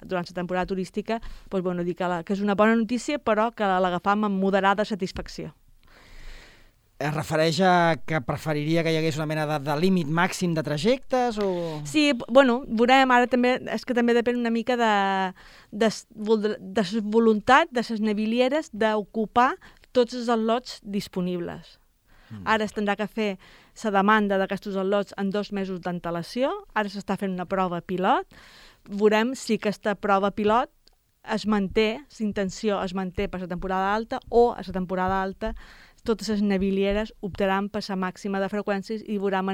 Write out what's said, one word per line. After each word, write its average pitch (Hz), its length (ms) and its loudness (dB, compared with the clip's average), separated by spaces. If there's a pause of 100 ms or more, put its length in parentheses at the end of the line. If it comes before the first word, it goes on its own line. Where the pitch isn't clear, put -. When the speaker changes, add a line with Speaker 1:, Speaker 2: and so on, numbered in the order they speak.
Speaker 1:
durant 175 240 -6
la - 80 -20
temporada 180 320 -4
turística, 202 540 -6 (260)
doncs, 190 160 -2
bueno, 175 240 -2
dir 175 80 -4
que 180 160 -2
la, 175 160 -2
que 202 80 -2
és 202 80 -2
una 202 160 2
bona 220 160 6
notícia, 233 480 -2
però 220 320 0
que 214 80 -4
l'agafam 190 640 2
amb 190 160 0
moderada 196 400 4
satisfacció. 180 680 -6 (1400)
Speaker 2:
Es 147 160 -4
refereix 156 480 0
a 185 100 6 (380)
que 160 160 0
preferiria 156 560 0
que 160 80 0
hi 160 80 2
hagués 156 220 0
una 156 100 -4
mena 156 160 -2
de, 151 160 -2
de 143 160 -4
límit 180 320 2
màxim 175 480 0
de 156 80 0
trajectes 233 720 0
o? 202 100 -2 (380)
Speaker 1:
Sí, 294 220 2 (100)
b-, - 160 -10
bueno, 262 320 6
veurem, 254 480 4
ara 247 160 6
també, 247 220 2 (180)
és - 160 -6
que 262 80 -2
també 233 240 4
depèn 240 220 0
una 233 100 -2
mica 233 320 0
de, 220 120 4 (760)
de 208 240 2
s-, - 160 -14
vol-, 214 480 0
de 190 240 -2
s-, 202 240 -2
voluntat 226 640 4
de 240 160 -2
ses 220 160 -6
navilieres 226 720 0
d'ocupar 220 800 0 (460)
tots 240 160 4
els 240 160 -4 (160)
lots 226 380 -2
disponibles. 180 960 -6 (500)
Speaker 2:
Mm. 208 160 -14
Speaker 1:
Ara 214 220 2
es - 80 -14
tindrà 202 240 -2
que 208 80 -4
fer 202 300 -4 (460)
la 226 120 -2
demanda 202 420 4
d'aquestos 190 380 -4 (100)
lots 202 320 -2
en 196 140 -2
dos 202 240 -4
mesos 190 260 -6
d'antelació. 175 680 -4 (240)
Ara 214 140 -2
s'està 196 280 -6
fent 196 160 -4
una 180 120 -6
prova 180 360 -2
pilot. 202 460 0 (600)
Veurem 214 460 2
si - 220 -2
aquesta 208 380 -4
prova 196 360 2
pilot 220 380 0 (560)
es 214 220 -4
manté, 214 540 0 (180)
la 220 60 -2
intenció 202 580 -2
es 185 120 -6
manté 190 320 -4
per 185 140 -8
la 185 60 -8
temporada 185 480 -2
alta, 226 240 -4 (100)
o 233 240 4
a - 100 -10
la 185 100 -10
temporada 185 480 -2
alta 196 320 -6 (500)
totes 220 260 -2
les 202 120 0
navilieres 202 800 0
optaran 196 480 -2
per 208 220 -6
la 190 100 -4
màxima 190 400 -4
de 196 80 0
freqüències 208 600 -4
i 208 120 -4
veuran 190 340 0